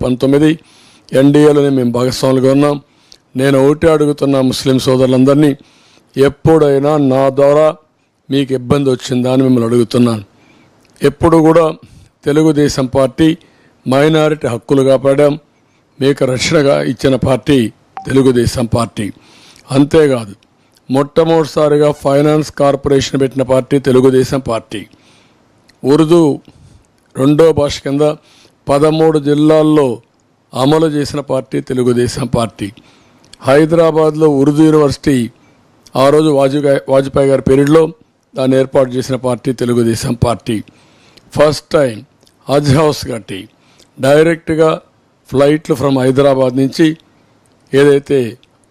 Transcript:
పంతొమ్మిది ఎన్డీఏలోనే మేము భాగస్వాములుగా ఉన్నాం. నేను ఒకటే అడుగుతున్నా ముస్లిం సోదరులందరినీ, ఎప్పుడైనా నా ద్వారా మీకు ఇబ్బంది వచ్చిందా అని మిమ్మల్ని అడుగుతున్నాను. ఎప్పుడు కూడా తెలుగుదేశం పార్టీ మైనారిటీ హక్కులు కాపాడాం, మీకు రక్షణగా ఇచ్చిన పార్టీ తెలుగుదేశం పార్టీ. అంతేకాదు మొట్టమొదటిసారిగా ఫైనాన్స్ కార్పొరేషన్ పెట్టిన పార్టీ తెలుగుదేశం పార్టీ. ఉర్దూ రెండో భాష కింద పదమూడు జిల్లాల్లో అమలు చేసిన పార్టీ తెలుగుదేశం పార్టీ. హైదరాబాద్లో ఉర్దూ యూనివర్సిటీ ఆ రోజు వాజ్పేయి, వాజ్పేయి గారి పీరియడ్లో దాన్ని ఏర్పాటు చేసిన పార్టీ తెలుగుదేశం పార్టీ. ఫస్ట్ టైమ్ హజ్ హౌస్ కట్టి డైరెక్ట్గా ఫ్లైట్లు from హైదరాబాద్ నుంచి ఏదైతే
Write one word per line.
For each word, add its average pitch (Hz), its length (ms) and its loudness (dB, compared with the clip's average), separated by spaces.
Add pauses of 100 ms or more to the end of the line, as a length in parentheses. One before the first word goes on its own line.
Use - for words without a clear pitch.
పంతొమ్మిది 135 480 0 (720)
ఎన్డీఏలోనే 143 560 4
మేము 123 200 -2
భాగస్వాములుగా 127 580 0
ఉన్నాం. 147 200 0 (640)
నేను 139 260 2
ఒకటే 151 280 0
అడుగుతున్నా 147 460 0 (100)
ముస్లిం 131 360 -2
సోదరులందరినీ, 131 680 2 (640)
ఎప్పుడైనా 143 760 2 (220)
నా 135 100 2 (160)
ద్వారా 147 280 4 (680)
మీకు 135 260 -4
ఇబ్బంది 135 340 -2
వచ్చిందా 123 420 -4
అని 135 120 2
మిమ్మల్ని 120 220 0
అడుగుతున్నాను. 117 560 -2 (760)
ఎప్పుడు 160 460 2
కూడా 160 180 4 (600)
తెలుగుదేశం 147 600 0 (100)
పార్టీ 135 320 0 (640)
మైనారిటీ 151 640 0
హక్కులు 135 340 -2
కాపాడాం, 139 460 0 (640)
మీకు 135 340 0
రక్షణగా 143 420 0 (180)
ఇచ్చిన 131 220 -2 (120)
పార్టీ 135 300 0 (520)
తెలుగుదేశం 123 640 0
పార్టీ. 110 320 -6 (720)
అంతేకాదు 135 580 0 (600)
మొట్టమొదటిసారిగా 151 920 0 (140)
ఫైనాన్స్ 147 480 0 (100)
కార్పొరేషన్ 139 600 -2
పెట్టిన 131 280 -2
పార్టీ 131 280 0 (100)
తెలుగుదేశం 131 520 2 (100)
పార్టీ. 110 300 -8 (1120)
ఉర్దూ 160 260 2 (960)
రెండో 147 320 2 (100)
భాష 143 280 -4
కింద 143 180 -2 (680)
పదమూడు 156 580 2
జిల్లాల్లో 151 580 2 (680)
అమలు 151 420 0
చేసిన 147 240 -6 (120)
పార్టీ 131 260 -6 (120)
తెలుగుదేశం 123 560 -2 (120)
పార్టీ. 110 320 -6 (800)
హైదరాబాద్లో 156 800 2 (140)
ఉర్దూ 147 260 2
యూనివర్సిటీ 147 480 0 (840)
ఆ 139 120 4
రోజు 156 140 2 (100)
వాజ్పేయి, 139 420 0 (120)
వాజ్పేయి 135 380 0
గారి 127 180 -2
పీరియడ్లో 143 340 4 (500)
దాన్ని 131 280 0
ఏర్పాటు 131 340 0
చేసిన 131 200 -6 (120)
పార్టీ 123 220 -4 (120)
తెలుగుదేశం 120 540 -2 (100)
పార్టీ. 117 320 -4 (800)
ఫస్ట్ 147 420 0
టైమ్ 120 240 -2 (460)
హజ్ 143 320 0
హౌస్ 156 340 -2
కట్టి 98 300 -14 (640)
డైరెక్ట్గా 160 680 0 (560)
ఫ్లైట్లు 147 520 0
from 139 220 0
హైదరాబాద్ 131 600 0
నుంచి 147 220 0 (920)
ఏదైతే 143 400 2 (520)